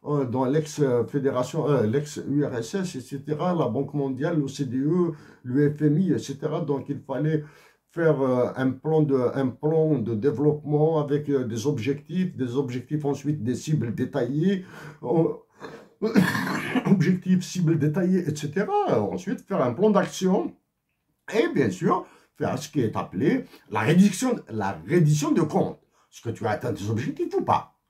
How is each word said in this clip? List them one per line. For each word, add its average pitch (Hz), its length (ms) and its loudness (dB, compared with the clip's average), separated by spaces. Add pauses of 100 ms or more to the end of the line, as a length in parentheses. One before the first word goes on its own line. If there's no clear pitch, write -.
euh, 143 180 -2
dans 127 220 -2
l'ex-fédération, 135 1200 0
euh, 131 140 2
l'ex-U 143 600 -2
R 131 120 -2
S - 220 -6
S, 185 180 -4
et 123 80 -10
cetera, 151 520 -4
la 139 140 0
Banque 127 240 -4
mondiale, 143 460 -2
l'O 139 100 -2
C - 160 -6
D 123 140 -4
E, 160 340 0 (320)
l'U 143 260 2
F 151 120 -6
M 151 160 4
I, 185 160 2
et - 40 0
cetera. 143 440 -6
Donc, 139 260 -4
il - 140 -8
fallait 151 420 -2 (460)
faire, 156 320 2
euh, 123 340 2
un 131 140 0
plan 156 320 0
de, 127 320 2
un 131 140 2
plan 156 500 0
de 113 160 -2
développement 147 840 2
avec, 143 280 -2
euh, 135 160 2
des 113 220 -4
objectifs, 147 680 -2
des 120 220 -4
objectifs 139 480 -4
ensuite 143 400 -2
des 123 120 -2
cibles 117 380 -2
détaillées, 143 680 0 (380)
euh, 160 320 2 (680)
<coughs> 214 140 -2 (720)
objectifs, 185 580 2
cibles 165 340 0
détaillées, 180 480 2
et 147 80 -2
cetera. 202 680 -2
Ensuite, 190 400 -6
faire 175 180 -4
un 123 140 0
plan 214 160 4
d'action 185 640 0 (800)
et 339 140 4
bien 139 200 2
sûr, - 380 0 (300)
faire - 220 -4
ce - 100 -10
qui 139 140 -2
est 107 120 -2
appelé 139 520 -2 (240)
la 107 100 0
reddition, 190 580 6 (120)
la 101 360 -2
reddition 175 460 6
de 202 80 4
comptes. 156 400 0 (320)
Est-ce - 80 -20
que 113 80 -6
tu 110 160 -6
as 110 60 0
atteint 104 240 -2
tes 101 160 -6
objectifs 254 420 -4
ou 392 80 0
pas ? - 380 -2 (120)